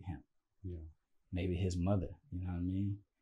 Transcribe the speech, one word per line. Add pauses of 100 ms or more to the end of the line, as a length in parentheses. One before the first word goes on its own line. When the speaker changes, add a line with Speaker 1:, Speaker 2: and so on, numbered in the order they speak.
Speaker 1:
him. (400)
Speaker 2:
Yeah. (540)
Speaker 1:
Maybe
his
mother, (220)
you
know
what
I
mean? (240)